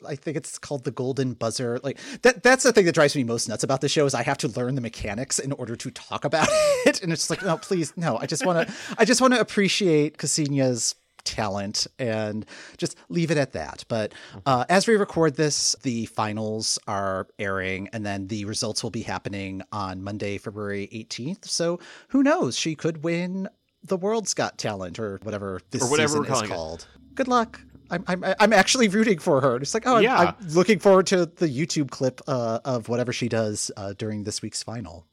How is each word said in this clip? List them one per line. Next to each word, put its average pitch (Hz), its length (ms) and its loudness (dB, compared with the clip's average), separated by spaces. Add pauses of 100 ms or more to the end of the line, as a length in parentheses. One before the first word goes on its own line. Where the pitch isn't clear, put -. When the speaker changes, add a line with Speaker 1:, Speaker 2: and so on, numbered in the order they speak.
Speaker 1:
I 160 100 -6
think 151 220 -6
it's - 200 -10
called 139 260 -8
the 143 60 -2
golden 127 440 -2
buzzer. 117 480 -4
Like, 139 160 -6 (240)
that, 254 200 4
that's 254 200 6
the 254 100 6
thing 202 140 6
that 165 80 4
drives 147 200 6
me 139 100 0
most 117 240 -2
nuts 107 160 -2
about - 180 0
the 143 60 0
show 139 180 4
is 131 80 0
I 120 80 -2
have 139 160 -2
to 139 100 -2
learn 123 260 -4
the 131 80 -4
mechanics 113 560 -6
in 139 140 -4
order 120 240 -8
to 123 140 -10
talk - 340 -10
about 151 260 2
<laughs> 587 360 4
it. - 160 4
And 165 100 -2
it's 156 100 -2
just - 80 -4
like, 160 120 -4
"No, 165 160 0
please, 170 380 -2
no. 156 220 -2
I - 60 -4
just - 220 -2
wanna, 175 260 0 (240)
I 220 80 6
just 247 160 4
wanna 254 180 6
appreciate 170 800 2
Ksenia's 139 760 0 (300)
talent 101 640 -4 (100)
and 110 480 -2 (300)
just - 200 -6 (120)
leave 170 240 0
it 156 40 2
at 139 160 0
that." - 360 -10
But, 110 240 -2 (320)
uh, 127 240 2
as 185 180 4
we 226 80 6
record 165 400 2
this, 151 480 0
the 117 240 -2
finals 107 800 -4
are 98 400 -2 (140)
airing, 95 520 -4
and 110 140 -6
then 98 220 -6
the 104 160 -4
results 107 400 -4
will 113 80 -6
be 113 100 -6
happening 95 600 -8 (100)
on 95 320 -6
Monday, 101 340 -6
February 101 540 -8
eighteenth. 117 580 -10
So 170 300 -2 (280)
who 277 140 2
knows? 277 340 2
She 160 200 -4
could 160 260 -4
win 180 460 -2 (340)
the 196 140 -2
World's 208 380 -2
Got 120 220 -2
Talent 95 440 -6
or 98 240 -6
whatever 101 360 -6 (120)
this 123 100 -2
Speaker 2:
Or 123 80 2
whatever 151 200 4
Speaker 1:
season 147 100 0
Speaker 2:
we're 139 60 -2
Speaker 1:
is 131 40 -8
Speaker 2:
calling 110 200 0
it. 92 40 -4
Speaker 1:
called. 82 320 -8 (300)
Good 254 120 -2
luck. 233 320 0 (300)
I'm, 180 160 -4
I'm, 180 180 -2 (140)
I'm 214 140 6
actually 220 340 6
rooting 208 320 4
for 147 220 4
her. 127 160 4
It's 139 180 -4
like, 226 120 -2
oh, 247 100 4
I'm, 214 80 6
Speaker 2:
Yeah. 180 340 4
Speaker 1:
I'm 185 120 -12
looking 180 280 4
forward 190 300 6
to 180 180 2
the 170 220 -2
YouTube 143 420 -2
clip, 131 380 -2
uh, 117 360 -2
of 123 240 -4
whatever 120 240 -2
she 117 160 -2
does, 110 480 -2
uh, 101 220 -10
during 107 240 -6
this 104 200 -6
week's - 200 -8
final. 92 500 -12